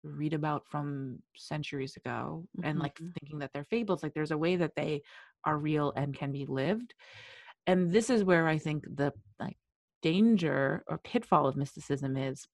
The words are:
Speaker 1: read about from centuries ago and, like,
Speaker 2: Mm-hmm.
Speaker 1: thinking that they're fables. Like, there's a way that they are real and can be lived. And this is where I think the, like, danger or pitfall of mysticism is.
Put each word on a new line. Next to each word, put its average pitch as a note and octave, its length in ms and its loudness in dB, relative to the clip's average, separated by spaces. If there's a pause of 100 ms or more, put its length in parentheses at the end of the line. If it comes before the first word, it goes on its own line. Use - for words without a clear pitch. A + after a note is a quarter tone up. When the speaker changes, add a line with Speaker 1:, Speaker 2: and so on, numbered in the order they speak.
Speaker 1:
read D3+ 300 -4
about D3+ 340 -2
from C#3+ 520 -6 (160)
centuries C#3+ 600 -8
ago C3 480 -6 (200)
and, D3+ 160 -2
like, - 160 -4
Speaker 2:
Mm-hmm. E3+ 160 -12
Speaker 1:
thinking D3+ 280 -12
that C#3 140 -8
they're C#3+ 160 -6
fables. G#3 340 0
Like, D3 120 -6
there's D#3 160 -2
a D#3 60 0
way E3+ 180 2
that E3+ 200 0
they D3 280 -2 (420)
are D3+ 120 2
real D3+ 380 2
and C#3+ 220 -2
can C#3 140 -4
be C#3 160 -6
lived. D#3+ 460 -2 (760)
And F3+ 240 4
this A3 180 4
is A3+ 140 6
where E3+ 240 6
I D#3 100 4
think D3+ 260 -2 (100)
the, C#3 200 0 (260)
like, - 180 -8 (440)
danger E3 840 4
or D#3 100 -4
pitfall D#3 500 2
of C3+ 80 0
mysticism C#3 600 -4
is. C3+ 360 -6